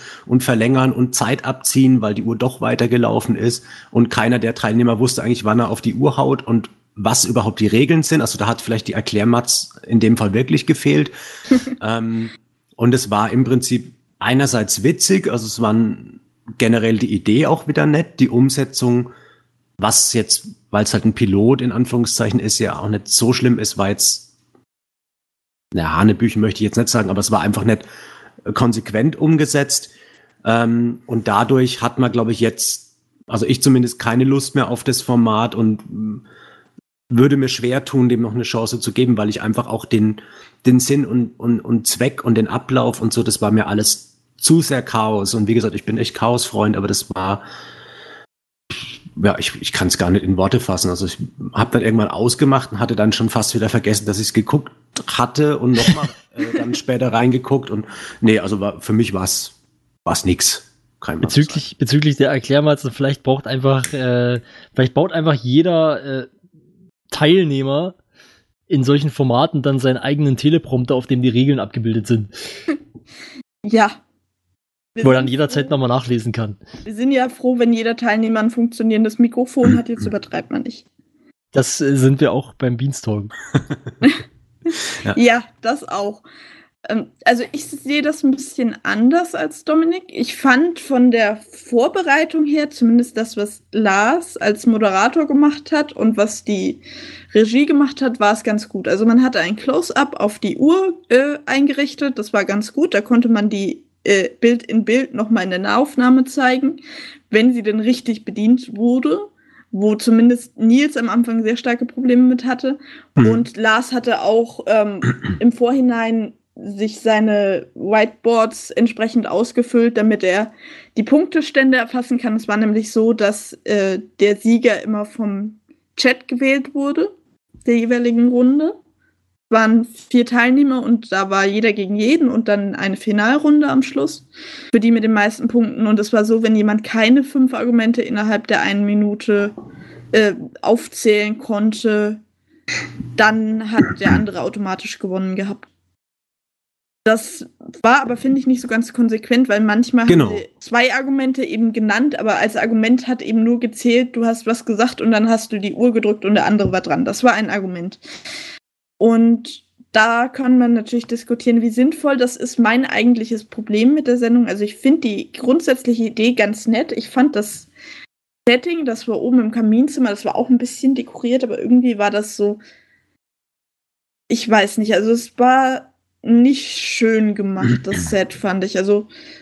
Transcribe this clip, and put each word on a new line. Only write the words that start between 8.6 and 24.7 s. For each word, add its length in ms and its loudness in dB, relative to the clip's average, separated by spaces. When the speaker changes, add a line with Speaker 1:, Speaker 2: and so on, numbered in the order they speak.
Speaker 1:
vielleicht 260 -6
die 60 -8
Erklärmatz 920 -2
in 140 2
dem 160 4
Fall 180 0
wirklich 340 0
gefehlt. 440 0
Speaker 2:
<laughs> 320 0
Speaker 1:
Ähm, 480 -4
und 180 4
es 180 -2
war 200 0
im 120 2
Prinzip 500 0
einerseits 640 0
witzig, 460 0
also 160 -4
es 160 -10
waren 600 -2
generell 400 2
die 160 -2
Idee 340 2
auch 200 0
wieder 200 0
nett, 340 0
die 80 6
Umsetzung, 800 0
was 360 0
jetzt, 340 -2
weil's 220 0
halt 100 -2
ein 100 2
Pilot 480 2
in 120 -2
Anführungszeichen 640 -2
ist, 200 -2
ja 200 -4
auch 100 -8
nicht 200 -4
so 240 2
schlimm 260 2
ist, 180 -4
war 120 0
jetzt, 400 -4